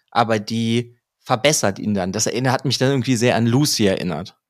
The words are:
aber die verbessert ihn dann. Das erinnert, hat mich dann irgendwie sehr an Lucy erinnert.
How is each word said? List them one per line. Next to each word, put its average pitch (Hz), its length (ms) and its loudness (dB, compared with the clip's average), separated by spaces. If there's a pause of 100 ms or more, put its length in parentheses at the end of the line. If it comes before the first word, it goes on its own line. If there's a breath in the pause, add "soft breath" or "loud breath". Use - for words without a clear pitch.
(100 soft breath)
aber 113 280 2
die 113 600 -2 (220)
verbessert 120 580 0
ihn 104 160 -2
dann. 95 180 -2
Das 107 140 -2
erinnert, 127 260 0
hat 135 140 -2
mich 127 100 -2
dann 131 140 2
irgendwie 131 260 0
sehr 110 200 2
an 113 100 2
Lucy 120 400 2
erinnert. 90 500 -4 (140)